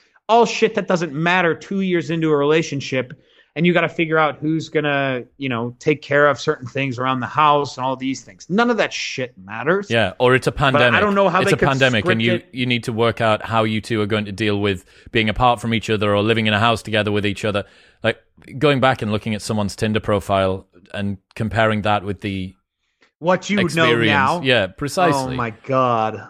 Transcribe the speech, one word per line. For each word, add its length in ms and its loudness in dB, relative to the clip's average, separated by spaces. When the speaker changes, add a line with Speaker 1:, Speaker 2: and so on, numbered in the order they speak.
Speaker 1:
All 160 6
shit 300 0
that 120 -4
doesn't 240 -2
matter 420 0
two 280 -6
years 280 -2
into 220 0
a 60 4
relationship. 760 0
And 100 2
you 60 4
gotta 160 0
figure 280 -2
out 220 2
who's 300 -4
gonna, 560 -2
you 120 -6
know, 300 -4
take 220 0
care 280 4
of 100 0
certain 260 -4
things 320 -6
around 220 -2
the 80 -4
house 500 2
and 80 -6
all 120 -4
these 240 -6
things. 280 -20
None 220 2
of 60 -2
that 160 0
shit 440 -8
matters. 540 -4
Speaker 2:
Yeah, 260 2
or 160 4
it's 140 2
a 40 2
Speaker 1:
But 120 -2
I 80 2
Speaker 2:
pandemic. 300 4
Speaker 1:
don't 120 2
know 160 4
how 120 2
Speaker 2:
It's 100 0
Speaker 1:
they 40 4
Speaker 2:
a 40 0
Speaker 1:
could 80 2
Speaker 2:
pandemic, 380 2
and 140 0
Speaker 1:
script 20 -2
Speaker 2:
you, 140 2
Speaker 1:
it. 180 -6
Speaker 2:
you 120 -4
need 200 0
to 80 -4
work 280 0
out 220 2
how 220 0
you 160 0
two 200 -2
are 60 0
going 180 -2
to 60 -10
deal 300 0
with 240 -2
being 180 2
apart 320 2
from 120 -2
each 160 -2
other 260 2
or 80 2
living 240 2
in 60 2
a 60 2
house 220 2
together 300 -2
with 160 0
each 180 -4
other. 180 -2
Like, 160 -2
going 220 2
back 240 2
and 80 -2
looking 240 -2
at 80 -8
someone's 320 -4
Tinder 240 -2
profile 640 0
and 240 -4
comparing 480 0
that 200 0
with 180 -8
the 340 -6
Speaker 1:
What 300 -2
you 60 -2
know 80 2
Speaker 2:
experience. 460 2
Speaker 1:
now. 320 2
Speaker 2:
Yeah, 260 2
precisely. 680 -2
Speaker 1:
Oh 20 -6
my 140 -4
God. 640 0